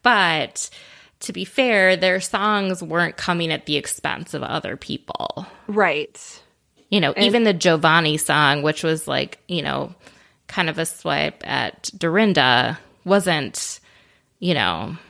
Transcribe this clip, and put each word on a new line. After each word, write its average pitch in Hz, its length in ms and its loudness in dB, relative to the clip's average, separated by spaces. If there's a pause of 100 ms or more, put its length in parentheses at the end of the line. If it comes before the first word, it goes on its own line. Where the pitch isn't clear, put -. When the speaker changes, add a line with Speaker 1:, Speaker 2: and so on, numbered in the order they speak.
Speaker 1:
but 180 680 2 (520)
to - 120 -10
be 185 120 -8
fair, 196 500 4
their 185 240 2
songs 196 640 0
weren't 165 360 -2
coming 170 340 -2
at 156 140 -6
the 147 120 0
expense - 560 -6
of 151 100 -6
other - 340 -6
people. - 680 -10 (220)
Speaker 2:
Right. 185 760 -2 (480)
Speaker 1:
You 202 100 2
know, 147 140 4
Speaker 2:
And 202 120 2
Speaker 1:
even 233 180 4
the 208 100 4
Giovanni 160 640 4
song, 147 460 2
which 151 200 0
was, 160 240 -2
like, 135 400 -4
you 175 140 -4
know, 139 320 -6 (540)
kind 175 220 -2
of 156 100 -6
a 165 60 -2
swipe 151 600 -4
at - 500 -6
Dorinda, 156 800 2 (280)
wasn't, 175 760 0 (600)
you 175 140 0
know. 98 440 -2 (120)